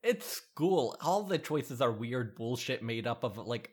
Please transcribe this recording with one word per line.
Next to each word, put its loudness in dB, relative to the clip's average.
it's 2
school. 2
All 4
the 0
choices -2
are 6
weird -2
bullshit -2
made -2
up -2
of, -4
like, -6